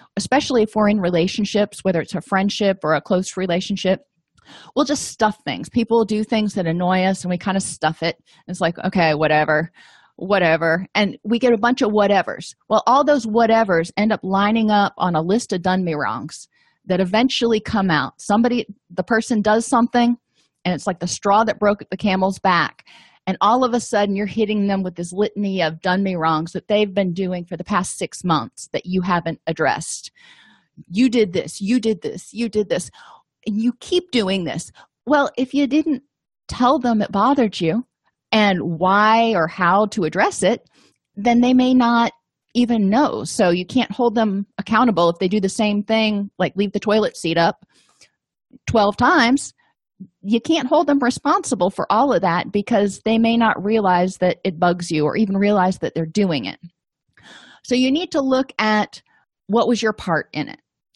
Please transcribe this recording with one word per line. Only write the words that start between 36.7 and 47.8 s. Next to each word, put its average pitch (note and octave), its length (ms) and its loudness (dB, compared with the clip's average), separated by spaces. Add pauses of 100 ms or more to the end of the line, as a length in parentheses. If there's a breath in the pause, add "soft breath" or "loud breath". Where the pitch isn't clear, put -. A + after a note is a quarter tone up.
them A#3+ 240 0
it - 100 -4
bothered A3+ 480 0
you F#3 280 -2 (440)
and G3+ 300 2
why G#3 720 2
or E3 140 2
how F#3+ 400 2
to G#3 160 -4
address G3 400 -2
it, - 260 0 (460 soft breath)
then A#3+ 260 2
they B3+ 140 4
may B3+ 180 4
not A#3 380 4 (420)
even A3+ 360 2
know. A#3 340 0
So F3+ 260 0
you F3+ 160 0
can't - 260 -2
hold A#3+ 220 0
them G3+ 320 0 (140)
accountable G#3 500 2
if E3+ 80 -2
they F#3+ 100 0
do G#3 120 0
the F#3+ 100 0
same G#3 320 -2
thing, G#3+ 560 -2
like F3+ 180 -2
leave G3 180 -2
the G#3 60 -2
toilet G#3+ 380 0
seat E3 220 -2
up E3+ 260 0 (1000 soft breath)